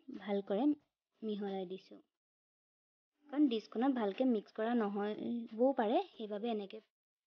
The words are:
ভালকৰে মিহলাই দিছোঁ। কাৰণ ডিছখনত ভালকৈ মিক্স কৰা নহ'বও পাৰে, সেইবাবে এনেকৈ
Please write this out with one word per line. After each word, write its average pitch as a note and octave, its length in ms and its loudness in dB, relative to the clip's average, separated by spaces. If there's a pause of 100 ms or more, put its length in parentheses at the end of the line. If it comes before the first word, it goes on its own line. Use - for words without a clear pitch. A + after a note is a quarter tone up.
(160)
ভালকৰে G3+ 480 0 (580)
মিহলাই G3+ 440 -4
দিছোঁ। F#3+ 340 -14 (1300)
কাৰণ D4 180 6
ডিছখনত A#3 480 0
ভালকৈ A3+ 340 2
মিক্স A3 280 0
কৰা A3+ 160 0
নহ'বও A3+ 1040 0
পাৰে, B3+ 320 2
সেইবাবে G#3+ 400 -6
এনেকৈ G#3+ 320 -6 (440)